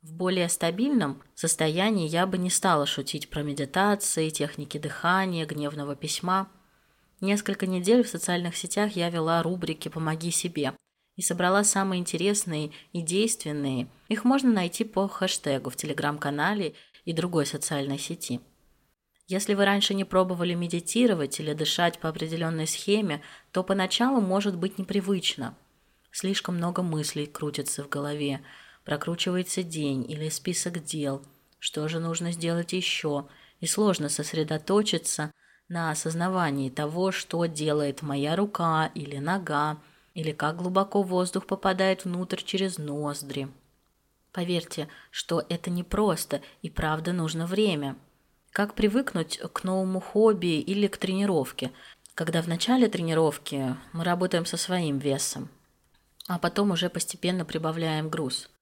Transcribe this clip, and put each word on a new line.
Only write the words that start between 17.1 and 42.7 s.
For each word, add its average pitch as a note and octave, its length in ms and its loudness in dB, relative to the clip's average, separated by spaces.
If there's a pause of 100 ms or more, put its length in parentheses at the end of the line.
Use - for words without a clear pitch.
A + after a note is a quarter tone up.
другой E3 320 2
социальной C#3 540 -2
сети. B2 420 -6 (840)
Если G3+ 280 0
вы G3 100 6
раньше G3 300 4
не G3 80 -2
пробовали F3+ 500 2
медитировать F3 840 2
или D#3 140 -2
дышать E3 440 0
по D#3+ 120 -2
определённой D#3+ 580 -2
схеме, G3+ 560 0 (280)
то F#3 120 0
поначалу G3+ 580 2
может G3 340 2
быть F#3 220 -2
непривычно. F#3 800 -2 (560)
Слишком F#3+ 460 -2
много F3+ 260 0
мыслей D3+ 420 -2
крутится D3 580 -6
в C#3 60 -12
голове, C#3+ 540 -2 (400)
прокручивается F3+ 800 -2
день D3 440 -2
или D#3 220 -4
список E3+ 540 -4
дел, C#3 400 -4 (340)
что - 300 -4
же E3 120 -2
нужно E3 340 -2
сделать E3+ 400 -2
ещё, D3+ 540 -2 (340)
и F3 40 -6
сложно F3 440 2
сосредоточиться D#3 1200 0 (380)
на E3+ 200 -2
осознавании D#3+ 800 0
того, D#3+ 420 0
что E3+ 360 -2
делает D3+ 560 0
моя C#3+ 320 0
рука E3 580 2
или C#3+ 240 -8
нога, D3+ 640 0 (340)
или D#3 200 -4
как D#3 240 -2
глубоко F#3+ 440 2
воздух F3+ 460 0
попадает F#3+ 580 2
внутрь F3+ 400 -4
через F#3+ 320 -2